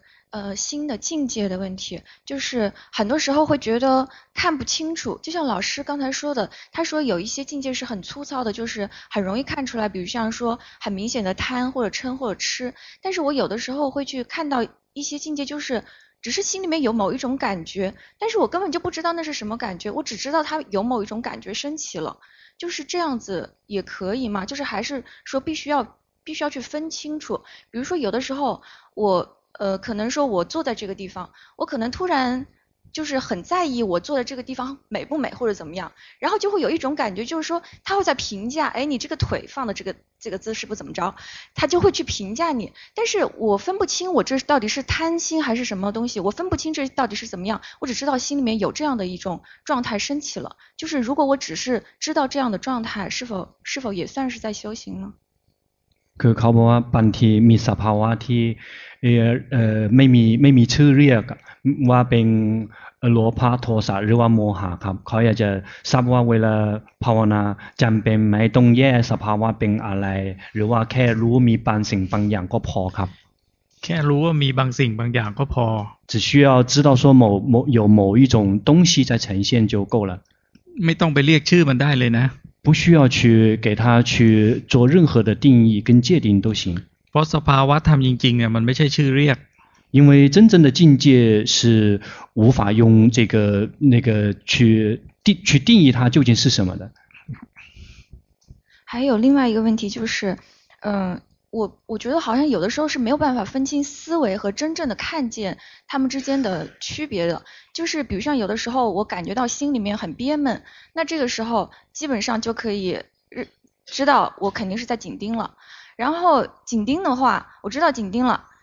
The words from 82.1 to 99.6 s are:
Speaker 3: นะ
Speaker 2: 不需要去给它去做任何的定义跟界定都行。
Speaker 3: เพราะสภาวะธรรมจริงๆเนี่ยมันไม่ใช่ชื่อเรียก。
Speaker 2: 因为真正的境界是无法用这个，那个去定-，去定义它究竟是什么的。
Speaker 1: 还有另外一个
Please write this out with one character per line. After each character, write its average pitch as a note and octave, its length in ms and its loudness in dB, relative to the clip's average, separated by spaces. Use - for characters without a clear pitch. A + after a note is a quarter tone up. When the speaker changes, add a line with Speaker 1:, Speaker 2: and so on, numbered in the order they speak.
Speaker 3:
น - 60 2
ะ - 20 4
Speaker 2:
不 D3 80 6
需 E3 180 4
要 D3 160 8
去 A2+ 480 6
给 G#2 160 2
它 A#2+ 200 4
去 A2+ 680 4
做 B2 220 6
任 F3 160 6
何 A2+ 180 4
的 G#2+ 80 2
定 A#2+ 340 6
义 G#2+ 180 2
跟 B2 140 8
界 D#3 240 4
定 G2+ 200 4
都 A2 160 0
行。 - 20 -6
Speaker 3:
เ - 20 -4
พ - 20 -
ร D3 40 2
า - 20 4
ะ D#3 120 0
ส - 20 2
ภ - 100 6
า - 100 4
ว - 60 4
ะ - 20 4
ธ - 20 8
ร D#3 40 8
ร C#3+ 40 6
ม - 100 4
จ - 20 4
ริ - 60 6
ง - 40 4
ๆ - 20 2
เ A#2+ 40 2
นี่ - 60 2
ย A2+ 80 0
มั - 40 0
น A2+ 60 2
ไ A#2+ 40 2
ม่ - 80 2
ใ - 20 2
ช่ - 20 4
ชื่ - 100 -6
อ C3+ 120 2
เ C#3+ 40 4
รี - 80 4
ย C#3 60 4
ก。 - 20 -4
Speaker 2:
因 C#3+ 100 10
为 C#3 200 10
真 G3+ 220 8
正 F3+ 120 8
的 C#3 100 8
境 C#3+ 260 8
界 A#2+ 480 6
是 G#2+ 560 4
无 A2+ 180 6
法 A2 220 2
用 A2+ 360 8
这 B2 180 4
个， G#2 420 2
那 B2 220 4
个 G#2 320 0
去 A2 680 2
定-， G3+ 240 2
去 C#3+ 100 4
定 G#3+ 220 6
义 C3+ 140 8
它 A#2+ 160 2
究 C#3+ 120 4
竟 A#2+ 140 4
是 C3 140 2
什 G2+ 180 0
么 F2+ 80 -6
的。 G2 160 -14
Speaker 1:
还 A#3+ 200 -10
有 C4+ 140 2
另 C4 160 4
外 C4+ 140 4
一 A3+ 60 0
个 A3 80 0